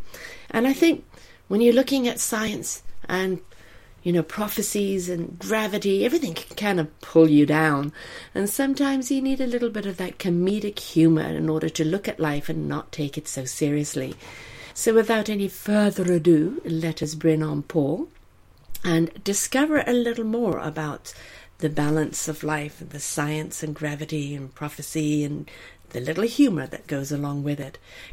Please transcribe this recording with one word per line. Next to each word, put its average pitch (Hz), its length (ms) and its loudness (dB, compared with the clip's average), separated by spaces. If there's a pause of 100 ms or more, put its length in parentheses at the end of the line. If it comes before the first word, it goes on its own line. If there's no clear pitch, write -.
(520)
And 233 160 2
I 269 60 4
think 330 320 2 (420)
when 202 120 2
you're 240 140 8
looking 262 340 4
at - 120 -2
science - 640 -4 (260)
and, 185 320 -2 (640)
you 175 100 0
know, 170 80 4
prophecies 196 880 -2
and 170 300 -6
gravity, 202 640 0
everything 247 300 0
can - 200 -12
kind 202 240 0
of 151 220 -6
pull 160 300 8
you 147 160 8
down. 151 460 2 (420)
And 196 120 0
sometimes 269 640 0
you 269 140 0
need 269 180 0
a 262 60 0
little 240 240 -2
bit 208 160 -6
of 185 100 -6
that 185 220 -8
comedic 196 580 0
humor 160 460 4
in 160 260 -2
order 156 200 0
to 160 140 -2
look 180 240 0
at - 120 -8
life 147 280 0
and 156 220 -4
not 143 220 -6
take 147 260 -6
it 151 100 -10
so - 160 -8
seriously. 147 720 -2 (600)
So 226 200 2
without 220 340 4
any 202 200 -2
further 202 600 2
ado, 175 540 4
let 160 380 -2
us 151 100 -4
bring 156 300 2
on 151 180 -2
Paul 160 460 -2 (760)
and 165 400 2
discover 277 640 0
a 247 80 0
little 233 320 0
more 220 320 0
about 151 560 -6 (460)
the 156 100 0
balance 151 580 0
of 151 160 -8
life 151 380 -6
and 139 80 -14
the 143 100 -14
science 151 600 -4
and 151 140 -6
gravity 147 580 -6
and 139 220 -10
prophecy 151 680 -2
and 147 240 -6 (440)
the - 80 -8
little 160 240 -2
humor 226 420 4
that - 220 -14
goes 139 240 -4
along 143 320 -4
with 143 160 -4
it. 135 180 -12 (360)